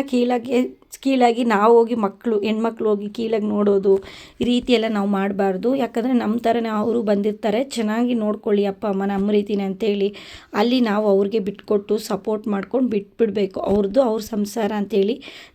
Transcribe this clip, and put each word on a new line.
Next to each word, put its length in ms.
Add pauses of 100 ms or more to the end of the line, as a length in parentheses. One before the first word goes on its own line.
ಕೀಳಾಗಿ, 760 (240)
ಕೀಳಾಗಿ 420
ನಾವು 340
ಹೋಗಿ 160
ಮಕ್ಕಳು, 460
ಹೆಣ್ಮಕ್ಳು 480
ಹೋಗಿ 200
ಕೀಳಾಗಿ 380
ನೋಡೋದು, 500 (440)
ಈ 40
ರೀತಿ 280
ಎಲ್ಲ 160
ನಾವು 200
ಮಾಡಬಾರ್ದು. 640
ಯಾಕಂದರೆ 380
ನಮ್ಮ 260
ಥರನೇ 300
ಅವರು 340
ಬಂದಿರ್ತಾರೆ, 640
ಚೆನ್ನಾಗಿ 500
ನೋಡ್ಕೊಳ್ಳಿ 520
ಅಪ್ಪ 200
ಅಮ್ಮನ, 280
ಅಮ್ಮ 160
ರೀತಿನೇ 320
ಅಂತೇಳಿ 520 (400)
ಅಲ್ಲಿ 260
ನಾವು 280
ಅವ್ರಿಗೆ 300
ಬಿಟ್ಕೊಟ್ಟು 600
ಸಪೋರ್ಟ್ 500
ಮಾಡ್ಕೊಂಡು 400
ಬಿಟ್ಬಿಡ್ಬೇಕು. 720
ಅವ್ರದ್ದು 420
ಅವ್ರ 180
ಸಂಸಾರ 560
ಅಂತೇಳಿ, 460 (320)